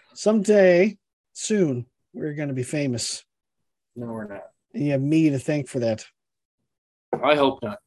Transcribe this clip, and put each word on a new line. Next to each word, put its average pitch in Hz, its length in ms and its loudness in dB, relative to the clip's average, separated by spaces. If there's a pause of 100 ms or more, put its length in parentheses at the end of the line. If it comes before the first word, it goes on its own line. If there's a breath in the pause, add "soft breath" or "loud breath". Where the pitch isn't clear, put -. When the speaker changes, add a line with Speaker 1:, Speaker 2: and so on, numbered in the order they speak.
(140)
Speaker 1:
Someday, 202 840 4 (340)
soon, 151 540 -2 (260)
we're 156 220 -8
gonna 147 180 -6
be 131 120 -4
famous. 131 600 -4 (680)
Speaker 2:
No, 120 120 -12
we're 110 200 -10
not. 98 160 -14 (320)
Speaker 1:
And 131 120 -4
you 147 60 0
have 135 100 0
me 156 280 2
to 139 80 -2
thank 147 300 -4
for 139 120 -6
that. 113 240 -2 (1200)
Speaker 2:
I 143 140 4
hope 135 260 0
not, 104 240 -10